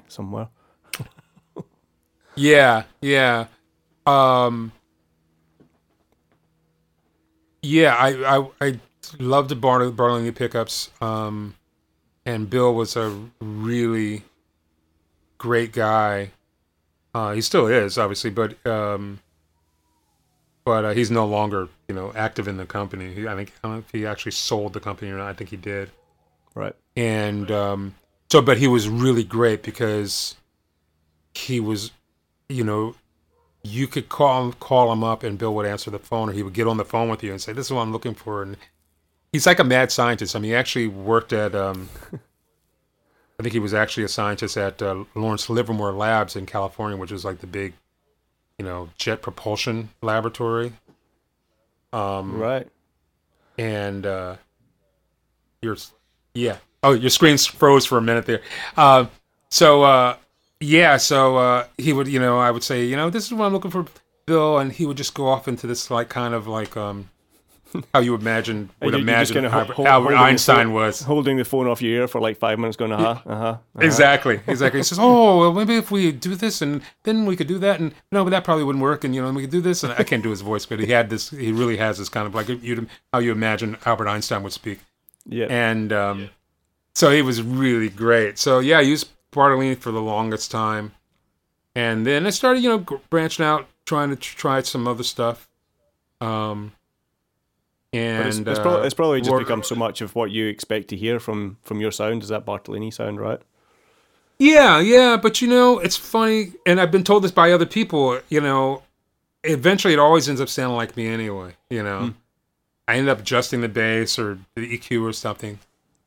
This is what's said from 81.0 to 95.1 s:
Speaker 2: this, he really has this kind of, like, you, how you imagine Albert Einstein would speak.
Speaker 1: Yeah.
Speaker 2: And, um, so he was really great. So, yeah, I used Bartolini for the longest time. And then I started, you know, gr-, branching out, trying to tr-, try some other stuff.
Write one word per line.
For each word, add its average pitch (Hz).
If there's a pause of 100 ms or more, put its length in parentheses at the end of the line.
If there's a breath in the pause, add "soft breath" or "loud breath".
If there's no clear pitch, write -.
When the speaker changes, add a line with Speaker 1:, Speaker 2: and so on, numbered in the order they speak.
Speaker 2:
this, 110
he 127
really 117
has 107
this 101
kind 107
of, 101
like, 107
you, 120 (240 loud breath)
how 127
you 120
imagine 110
Albert 110
Einstein 104
would 98
speak. 101 (480)
Speaker 1:
Yeah. 113
Speaker 2:
And, 113
um, 101 (640)
so 147
he 147
was 123
really 120
great. 110
So, 131
yeah, 151
I 151
used 143 (240)
Bartolini 135
for 120
the 113
longest 110
time. 107 (800)
And 117
then 147
I 208
started, 254
you 247
know, 220
gr-, 185 (140)
branching 160
out, 151 (180)
trying 147
to 135
tr-, -
try 135
some 123
other 120
stuff. 120 (720)